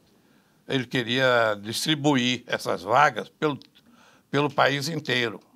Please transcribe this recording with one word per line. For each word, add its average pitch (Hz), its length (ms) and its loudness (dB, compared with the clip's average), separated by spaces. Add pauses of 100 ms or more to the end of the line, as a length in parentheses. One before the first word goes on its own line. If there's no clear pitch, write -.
(680)
ele 131 180 -2
queria 120 720 2
distribuir 127 880 0
essas 98 380 -4
vagas 120 460 2
pelo, 151 280 -4 (720)
pelo 143 220 0
país 139 380 0
inteiro. 123 500 -2 (160)